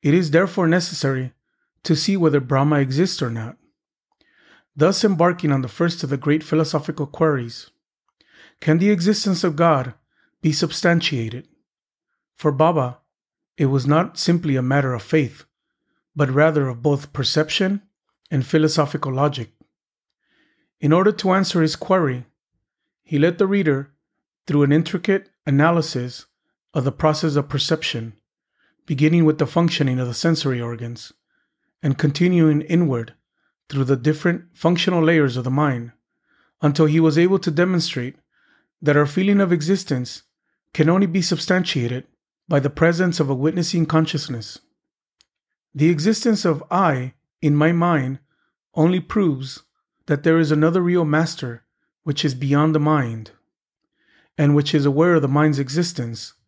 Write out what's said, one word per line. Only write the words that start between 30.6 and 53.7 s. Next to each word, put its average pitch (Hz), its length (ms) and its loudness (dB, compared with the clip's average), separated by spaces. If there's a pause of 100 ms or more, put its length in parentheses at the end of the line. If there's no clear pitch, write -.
organs, 117 520 -12 (680)
and 139 160 -2
continuing 156 640 2
inward 147 520 -2 (540)
through 139 160 -2
the 135 120 0
different 151 560 -2
functional 170 500 0
layers 156 340 2
of 123 80 -6
the 127 60 -4
mind, 131 420 -2 (680)
until 147 260 2
he 151 140 2
was 160 180 2
able 185 200 2
to 185 120 -4
demonstrate 160 680 -2 (640)
that 143 160 2
our 147 100 4
feeling 196 340 2
of 185 120 2
existence 151 680 -4 (500)
can 151 160 2
only 190 180 2
be 175 160 -2
substantiated 160 840 -4 (420)
by 143 120 2
the 135 100 -2
presence 170 500 0
of 139 100 0
a 135 40 -2
witnessing 160 520 -2
consciousness. 151 720 -4 (1160)
The 151 160 2
existence 208 540 0
of 160 260 0
I 143 440 0 (280)
in 147 140 2
my 156 160 2
mind 165 480 0 (540)
only 175 260 2
proves 143 640 -4 (420)
that 143 160 -2
there 165 160 4
is 156 140 2
another 160 280 2
real 175 240 2
master 151 600 -2 (400)
which 143 200 -4
is 139 100 -2
beyond 143 400 2
the 151 60 2
mind, 127 520 -2 (1080)